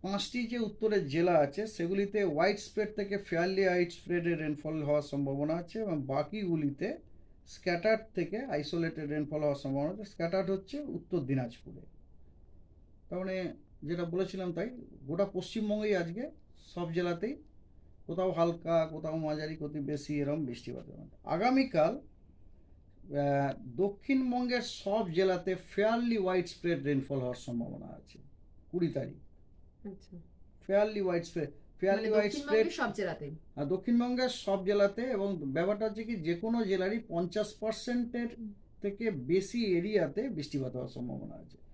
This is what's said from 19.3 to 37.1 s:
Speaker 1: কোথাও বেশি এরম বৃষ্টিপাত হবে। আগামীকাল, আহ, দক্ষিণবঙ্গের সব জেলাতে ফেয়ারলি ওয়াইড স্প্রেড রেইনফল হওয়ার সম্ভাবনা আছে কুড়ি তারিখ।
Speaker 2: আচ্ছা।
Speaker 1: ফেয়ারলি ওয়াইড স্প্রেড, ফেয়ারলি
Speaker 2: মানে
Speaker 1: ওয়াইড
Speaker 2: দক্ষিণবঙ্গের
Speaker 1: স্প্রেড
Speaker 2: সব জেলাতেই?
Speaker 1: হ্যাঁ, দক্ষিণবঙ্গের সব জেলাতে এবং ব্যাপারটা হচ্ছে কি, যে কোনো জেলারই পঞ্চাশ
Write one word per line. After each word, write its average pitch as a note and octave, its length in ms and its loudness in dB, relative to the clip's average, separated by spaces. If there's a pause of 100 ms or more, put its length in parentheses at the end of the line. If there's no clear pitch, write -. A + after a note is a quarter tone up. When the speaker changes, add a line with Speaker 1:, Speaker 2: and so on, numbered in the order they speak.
Speaker 1:
কোথাও D3 260 -6
বেশি D3 380 -2
এরম C#3+ 260 0
বৃষ্টিপাত A#2+ 440 -8
হবে। - 140 -16 (200)
আগামীকাল, G#3+ 720 4
আহ, - 1600 -4 (220)
দক্ষিণবঙ্গের B3 840 2
সব G3+ 520 -2
জেলাতে F#3 420 2
ফেয়ারলি A3+ 640 2
ওয়াইড F#3 280 2
স্প্রেড D#3+ 400 -2
রেইনফল C#3 340 2
হওয়ার B2 160 -2
সম্ভাবনা - 500 -6
আছে - 340 -18 (520)
কুড়ি E3+ 160 2
তারিখ। - 280 -4 (720)
Speaker 2:
আচ্ছা। F#3+ 300 -14 (500)
Speaker 1:
ফেয়ারলি G#3 340 4
ওয়াইড F3 220 2
স্প্রেড, D#3+ 260 -4 (300)
ফেয়ারলি G3 240 4
Speaker 2:
মানে A3 120 2
Speaker 1:
ওয়াইড G#3 160 6
Speaker 2:
দক্ষিণবঙ্গের A3 340 4
Speaker 1:
স্প্রেড B3 240 0
Speaker 2:
সব G3+ 40 -4
জেলাতেই? D#3 420 -4 (200)
Speaker 1:
হ্যাঁ, C#3+ 100 -2
দক্ষিণবঙ্গের A#3+ 640 2
সব G3 360 0
জেলাতে G3+ 360 4
এবং G3+ 360 0
ব্যাপারটা E3+ 480 0
হচ্ছে A3 180 -4
কি, A3+ 120 -4
যে E3+ 180 0
কোনো A3+ 320 0
জেলারই G3 420 2
পঞ্চাশ F#3 460 0